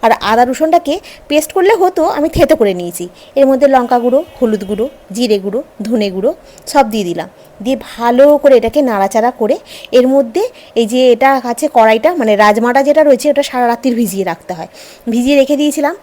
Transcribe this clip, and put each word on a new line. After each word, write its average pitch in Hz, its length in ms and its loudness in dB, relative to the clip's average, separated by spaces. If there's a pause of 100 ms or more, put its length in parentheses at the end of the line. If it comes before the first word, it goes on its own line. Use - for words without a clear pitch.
আর 226 100 0 (100)
আদা 226 240 0
রসুনটাকে 320 540 -2 (280)
পেস্ট 302 260 -2
করলে 381 220 2
হতো, 359 300 0
আমি 311 240 -2
থেতো 302 260 2
করে 208 180 0
নিয়েছি। 175 360 -10 (260)
এর 269 100 4
মধ্যে 269 220 2
লঙ্কা 247 320 2
গুঁড়ো, 247 240 0 (180)
হলুদ 214 220 -2
গুঁড়ো, 208 260 -6 (220)
জিরে 214 280 -2
গুঁড়ো, 202 240 -6 (180)
ধনে 214 300 -4
গুঁড়ো 196 220 -4 (340)
সব 269 220 0
দিয়ে 214 140 -4
দিলাম, 175 260 -6 (340)
দিয়ে 254 180 -2
ভালো 247 560 2
করে 277 200 4
এটাকে 226 240 0
নাড়াচাড়া 220 500 0
করে 247 260 -2 (340)
এর 247 160 4
মধ্যে 277 400 0 (280)
এই 233 100 0
যে 247 260 2
এটা 269 320 2
আছে 240 300 -6
কড়াইটা, 226 420 2
মানে 220 200 0
রাজমাটা 220 480 2
যেটা 294 200 4
রয়েছে, 285 260 2
ওটা 285 140 0
সারা 247 240 -2
রাত্রির 233 280 -2
ভিজিয়ে 196 280 -2
রাখতে 180 300 -8
হয়। 160 140 -12 (420)
ভিজিয়ে 247 260 0
রেখে 277 220 2
দিয়েছিলাম 294 460 -2